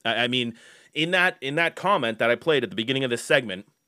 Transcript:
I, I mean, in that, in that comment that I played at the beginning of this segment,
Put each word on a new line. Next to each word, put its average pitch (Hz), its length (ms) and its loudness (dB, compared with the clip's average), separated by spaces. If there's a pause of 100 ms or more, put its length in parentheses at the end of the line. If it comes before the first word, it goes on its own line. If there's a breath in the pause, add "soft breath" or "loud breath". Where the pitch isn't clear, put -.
I, 113 200 0
I - 20 2
mean, 120 280 -2 (400 loud breath)
in 165 180 -2
that, 180 280 2
in 139 140 -6
that 165 220 0
comment 143 420 0
that 117 120 2
I 120 40 2
played 143 300 2
at 101 60 -4
the 98 60 -14
beginning 131 280 -2
of 123 60 -2
this 117 120 -2
segment, 110 440 0 (200)